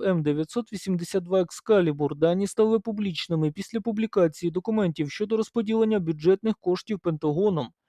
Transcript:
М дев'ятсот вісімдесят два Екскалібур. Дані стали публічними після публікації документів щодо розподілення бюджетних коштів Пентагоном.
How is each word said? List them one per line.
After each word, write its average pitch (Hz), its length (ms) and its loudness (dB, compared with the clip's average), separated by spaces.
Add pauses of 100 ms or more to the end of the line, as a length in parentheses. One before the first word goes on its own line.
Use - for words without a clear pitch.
М 180 200 0
дев'ятсот 156 500 -2
вісімдесят 180 520 -4
два 185 160 0
Екскалібур. 151 760 0
Дані 175 300 2
стали 220 340 2
публічними 170 680 -2
після 202 300 -6
публікації 196 680 0
документів 175 600 -2
щодо 214 260 -4
розподілення 220 640 0
бюджетних 175 600 2
коштів 180 400 -2
Пентагоном. 156 680 0 (200)